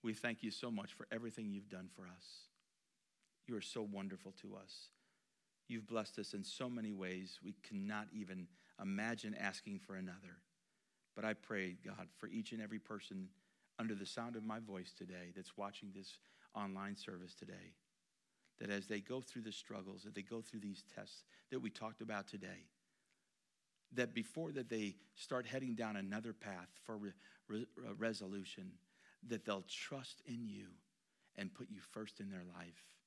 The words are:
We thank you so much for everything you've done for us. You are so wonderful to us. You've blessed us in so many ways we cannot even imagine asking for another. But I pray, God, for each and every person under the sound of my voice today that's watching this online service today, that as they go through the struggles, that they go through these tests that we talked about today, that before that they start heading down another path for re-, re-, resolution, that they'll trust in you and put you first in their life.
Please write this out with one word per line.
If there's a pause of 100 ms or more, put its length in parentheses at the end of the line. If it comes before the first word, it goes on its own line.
We
thank
you
so
much
for
everything
you've
done
for
us. (1200)
You
are
so
wonderful
to
us. (800)
You've
blessed
us
in
so
many
ways
we (140)
cannot
even (340)
imagine
asking
for
another. (720)
But
I
pray,
God,
for
each
and
every
person (500)
under
the
sound
of
my
voice
today
that's
watching
this (360)
online
service
today, (840)
that
as
they
go
through
the
struggles,
that
they
go
through
these (120)
tests (260)
that
we
talked
about
today, (1300)
that
before
that
they (180)
start
heading
down
another
path (160)
for
re-, (360)
re-, (320)
resolution, (560)
that
they'll
trust
in
you (680)
and
put
you (120)
first
in
their (120)
life. (220)